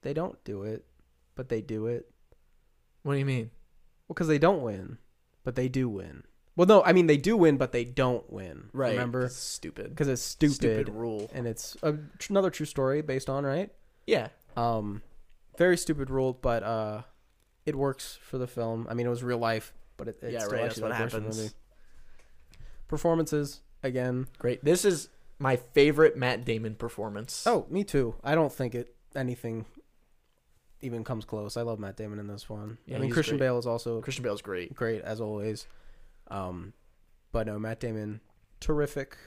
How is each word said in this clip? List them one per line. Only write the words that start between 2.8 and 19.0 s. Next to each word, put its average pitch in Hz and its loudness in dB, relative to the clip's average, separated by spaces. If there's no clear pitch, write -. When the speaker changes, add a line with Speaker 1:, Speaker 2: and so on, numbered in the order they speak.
Speaker 2:
What 143 -2
do 139 0
you 139 0
mean? 123 -2
Speaker 1:
Well, 165 -10
'cause 165 0
they 156 6
don't 165 6
win, 101 -6
but 127 -4
they 131 0
do 127 2
win. 90 -8
Well, 180 8
no, 202 12
I 175 8
mean, 180 8
they 151 10
do 196 4
win, 160 10
but 127 0
they 120 0
don't 127 0
win. 95 -12
Speaker 2:
Right. 127 0
Speaker 1:
Remember? 123 0
Speaker 2:
It's 123 -8
stupid. - -10
Speaker 1:
'Cause 151 0
it's 127 0
stupid. 147 2
Speaker 2:
Stupid 107 0
rule. 110 -6
Speaker 1:
And 127 -4
it's - -8
a 151 0
tr-, - -6
another 190 4
true - -6
story 139 0
based 135 -4
on, 139 -2
right? 156 -2
Speaker 2:
Yeah. 127 2
Speaker 1:
Um, 110 -2
very 175 6
stupid 143 -2
rule, 131 0
but, 117 0
uh, 110 -4
it 151 -2
works 135 -2
for - -8
the 127 -2
film. 113 -4
I 113 -4
mean, 120 0